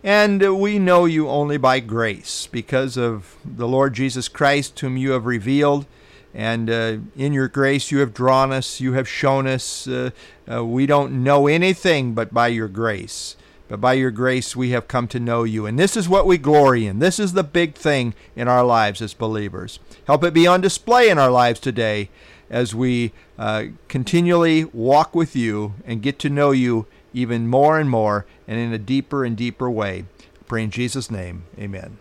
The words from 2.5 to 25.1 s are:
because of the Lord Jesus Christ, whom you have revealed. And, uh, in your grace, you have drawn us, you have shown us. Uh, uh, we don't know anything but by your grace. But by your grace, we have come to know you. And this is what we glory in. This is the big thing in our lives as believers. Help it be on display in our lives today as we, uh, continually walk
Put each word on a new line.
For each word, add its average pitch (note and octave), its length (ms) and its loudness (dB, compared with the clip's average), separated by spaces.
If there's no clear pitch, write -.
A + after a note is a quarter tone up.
because B2+ 460 -4
of A#2 480 -4
the A#2+ 240 -6
Lord C3 260 2
Jesus B2+ 320 -4
Christ, C#3+ 540 0
whom C3 160 -4
you C3 160 0
have A#2+ 140 -2
revealed. C#3 600 0
And, A2+ 360 -4
uh, A2+ 280 -2
in C#3+ 180 -2
your C3+ 140 0
grace, C#3 460 -2
you C#3 60 2
have B2+ 160 0
drawn C3 360 2
us, C3 300 -6
you B2+ 140 -2
have C3 120 -2
shown C3+ 400 0
us. - 400 -6
Uh, B2+ 240 -4
uh, A#2 140 -4
we B2+ 220 0
don't C#3 360 0
know C#3+ 240 4
anything D#3+ 680 2
but A2+ 200 -6
by A#2 140 2
your A2+ 200 -4
grace. G#2 680 -6
But G#2 140 -10
by B2+ 140 2
your C3 160 0
grace, B2 440 -2
we B2 160 -2
have B2 180 -2
come A#2+ 200 -2
to B2+ 100 -8
know A#2 240 -2
you. A2 220 -4
And A2+ 140 -4
this G3 180 2
is F#3+ 100 -2
what F#3+ 200 2
we F3+ 100 4
glory C3+ 500 4
in. G2 120 -4
This F3+ 200 0
is G3 140 0
the F#3+ 100 0
big E3 320 -2
thing C3 380 -2
in A#2+ 100 -4
our B2 160 4
lives A2+ 380 2
as G#2+ 140 -10
believers. G#2+ 680 -8
Help D3 160 2
it E3+ 120 0
be E3 120 4
on F3+ 140 4
display A3+ 480 4
in E3+ 100 4
our C3 120 6
lives A#2+ 300 4
today G#2+ 500 -2
as A2+ 240 -2
we, A#2+ 380 0
uh, A2 260 -4
continually E3 800 2
walk C3+ 480 2